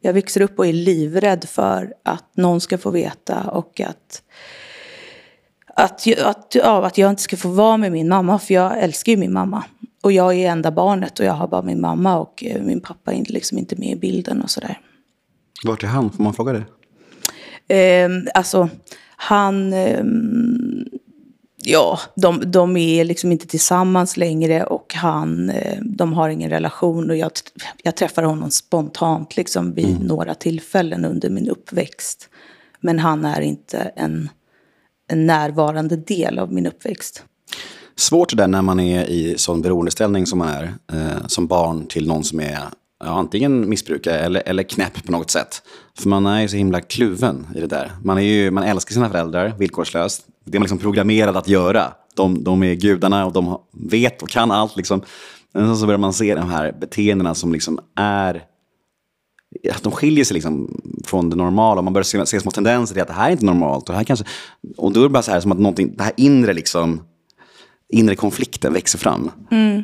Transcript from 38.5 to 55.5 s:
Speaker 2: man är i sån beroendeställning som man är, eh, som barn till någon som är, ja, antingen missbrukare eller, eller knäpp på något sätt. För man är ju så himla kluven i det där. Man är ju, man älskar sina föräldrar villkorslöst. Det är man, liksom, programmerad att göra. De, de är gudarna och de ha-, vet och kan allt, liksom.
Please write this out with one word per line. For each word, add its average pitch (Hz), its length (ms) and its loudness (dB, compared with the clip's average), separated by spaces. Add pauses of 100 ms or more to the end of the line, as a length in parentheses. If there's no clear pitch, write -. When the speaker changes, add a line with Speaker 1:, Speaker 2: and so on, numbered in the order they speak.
Speaker 2:
man 92 180 2
är 90 240 2
i 82 340 -2
sån 82 240 0
beroendeställning 90 640 0
som 90 120 -2
man 82 100 0
är, 78 260 -6 (180)
eh, 78 340 -4
som 87 200 -2
barn 82 400 0
till 78 200 -4
någon 80 180 0
som 78 160 -4
är, 73 180 -6 (420)
ja, - 60 -12
antingen 104 600 0
missbrukare 82 500 -2
eller, 87 280 0
eller 95 160 -2
knäpp - 420 -4
på 90 80 -4
något 85 180 -4
sätt. - 320 -4 (360)
För - 100 -2
man 98 180 2
är 104 140 0
ju 107 80 0
så 101 80 -6
himla 95 240 2
kluven 95 760 -2
i - 60 -6
det 82 60 -6
där. 71 260 -6 (120)
Man 95 140 2
är 98 40 2
ju, 101 280 2
man 95 140 0
älskar 101 300 -2
sina 117 160 2
föräldrar 87 480 -2
villkorslöst. 85 680 -4 (200)
Det - 120 -4
är - 20 2
man, 104 60 4
liksom, 95 140 -4
programmerad 104 580 2
att 92 120 -4
göra. 92 440 2 (220)
De, 92 300 0
de 92 180 2
är 90 120 2
gudarna 95 520 2
och 92 60 -6
de 90 140 0
ha-, 90 160 -6 (100)
vet - 500 -2
och - 60 -12
kan 117 220 2
allt, 107 260 0
liksom. 98 260 -2 (500)